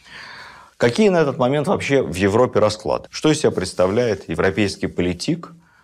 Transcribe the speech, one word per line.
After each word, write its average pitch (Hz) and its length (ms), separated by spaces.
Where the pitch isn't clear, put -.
Какие 196 320
на 180 80
этот 143 200
момент 135 300
вообще 135 340
в 80 140
Европе 101 440
расклады? - 520
Что - 200
из 147 80
себя 113 120
представляет 98 800
европейский 95 580
политик 90 640